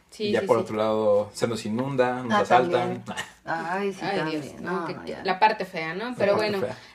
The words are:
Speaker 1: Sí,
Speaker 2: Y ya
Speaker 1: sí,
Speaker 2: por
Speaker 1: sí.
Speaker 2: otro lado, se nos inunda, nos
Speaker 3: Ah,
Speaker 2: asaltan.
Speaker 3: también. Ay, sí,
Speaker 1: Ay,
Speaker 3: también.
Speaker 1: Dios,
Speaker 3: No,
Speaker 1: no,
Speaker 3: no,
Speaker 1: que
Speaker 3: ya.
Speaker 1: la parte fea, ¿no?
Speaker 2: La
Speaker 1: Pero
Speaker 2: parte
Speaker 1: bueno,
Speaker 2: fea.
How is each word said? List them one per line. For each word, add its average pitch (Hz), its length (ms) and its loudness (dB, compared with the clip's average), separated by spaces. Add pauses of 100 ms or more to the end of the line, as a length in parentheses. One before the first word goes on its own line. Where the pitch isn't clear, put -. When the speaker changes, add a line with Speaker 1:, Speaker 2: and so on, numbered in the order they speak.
(100)
Speaker 1:
Sí, - 140 -6
Speaker 2:
Y 208 80 0
ya - 80 2
Speaker 1:
sí, 196 60 -2
Speaker 2:
por 123 100 4
Speaker 1:
sí. 113 80 2
Speaker 2:
otro 107 120 -6
lado, 107 560 2
se - 140 -2
nos 113 180 -4
inunda, 123 600 0
nos 113 100 -2
Speaker 3:
Ah, - 60 4
Speaker 2:
asaltan. - 640 2
Speaker 3:
también. - 0 - (400)
Ay, 175 480 -4
sí, - 100 -14
Speaker 1:
Ay, 190 160 -2
Speaker 3:
también. 156 240 -2
Speaker 1:
Dios, 123 180 -12
Speaker 3:
No, 175 120 -6
Speaker 1:
no, 180 80 -2
Speaker 3:
no, 165 240 -8
Speaker 1:
que - 80 -8
Speaker 3:
ya. - 100 -10
Speaker 1:
la 185 160 0
parte 214 260 4
fea, 165 300 -6
¿no? 226 160 -6
Speaker 2:
La 247 60 -8
Speaker 1:
Pero 202 200 4
Speaker 2:
parte 214 140 2
Speaker 1:
bueno, 202 160 -2
Speaker 2:
fea. - 100 -8 (180)